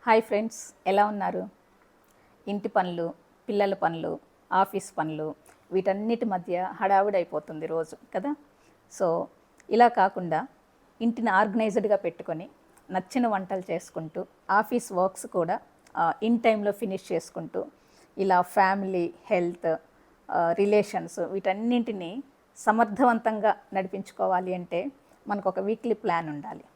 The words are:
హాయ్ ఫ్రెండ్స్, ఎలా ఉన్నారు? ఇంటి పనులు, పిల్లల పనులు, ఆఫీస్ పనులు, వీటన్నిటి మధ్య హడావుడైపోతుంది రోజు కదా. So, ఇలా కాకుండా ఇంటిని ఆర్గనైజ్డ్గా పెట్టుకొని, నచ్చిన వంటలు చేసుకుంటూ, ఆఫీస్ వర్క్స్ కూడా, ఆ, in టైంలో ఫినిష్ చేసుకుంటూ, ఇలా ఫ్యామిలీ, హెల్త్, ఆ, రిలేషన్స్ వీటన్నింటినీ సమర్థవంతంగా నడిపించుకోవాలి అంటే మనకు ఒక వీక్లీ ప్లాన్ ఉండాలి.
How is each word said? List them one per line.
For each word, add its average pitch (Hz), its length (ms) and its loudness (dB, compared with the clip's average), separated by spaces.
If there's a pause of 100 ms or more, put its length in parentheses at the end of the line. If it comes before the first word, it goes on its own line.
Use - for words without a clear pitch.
హాయ్ 226 140 6
ఫ్రెండ్స్, 226 520 -6 (140)
ఎలా 202 180 4
ఉన్నారు? 185 440 -4 (960)
ఇంటి 202 220 -4
పనులు, 175 440 -2 (360)
పిల్లల 202 240 2
పనులు, 165 460 -4 (320)
ఆఫీస్ 190 460 0
పనులు, 156 380 -4 (360)
వీటన్నిటి 208 540 0
మధ్య 185 480 -2
హడావుడైపోతుంది 190 920 0
రోజు 160 320 -6 (180)
కదా. 277 200 -4 (680)
So, 170 240 2 (440)
ఇలా 233 180 8
కాకుండా 180 600 0 (540)
ఇంటిని 233 280 -2
ఆర్గనైజ్డ్గా 208 680 2
పెట్టుకొని, 175 540 -6 (420)
నచ్చిన 185 360 0
వంటలు 190 340 -2 (100)
చేసుకుంటూ, 170 540 -8 (240)
ఆఫీస్ 220 420 2
వర్క్స్ 190 340 0
కూడా, 185 340 -2 (380)
ఆ, 165 160 2 (120)
in 233 160 2
టైంలో 208 300 2
ఫినిష్ 196 400 -6
చేసుకుంటూ, - 540 -6 (520)
ఇలా 190 240 4
ఫ్యామిలీ, 190 720 0 (120)
హెల్త్, 175 520 0 (540)
ఆ, 170 200 2
రిలేషన్స్ 196 680 2
వీటన్నింటినీ 202 1040 -2 (340)
సమర్థవంతంగా 220 1000 4 (180)
నడిపించుకోవాలి 190 800 -2
అంటే 180 380 -4 (360)
మనకు 202 220 -2
ఒక 185 100 -4
వీక్లీ 220 340 -2
ప్లాన్ 170 360 -2
ఉండాలి. 151 340 -10 (120)